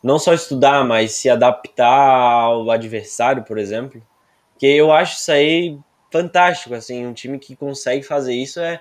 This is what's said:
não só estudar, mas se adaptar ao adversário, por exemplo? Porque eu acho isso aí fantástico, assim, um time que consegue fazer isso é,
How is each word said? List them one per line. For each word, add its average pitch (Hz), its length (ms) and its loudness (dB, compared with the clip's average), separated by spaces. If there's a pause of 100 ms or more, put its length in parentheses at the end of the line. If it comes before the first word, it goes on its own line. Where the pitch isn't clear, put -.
não 139 160 0
só 170 160 2
estudar, 139 500 2
mas 113 280 0
se - 180 -2
adaptar 123 580 2 (560)
ao 117 260 -2
adversário, 113 760 -4
por 107 140 -8
exemplo? 113 440 -10 (500)
Porque - 140 -2
eu 151 260 6
acho 165 260 2
isso - 140 -4
aí 156 460 0 (320)
fantástico, 175 640 0
assim, 123 320 -10
um 120 80 -10
time 135 240 -12
que 131 180 -20
consegue 139 460 -6
fazer 135 320 -4
isso 131 260 -8
é, 170 200 -6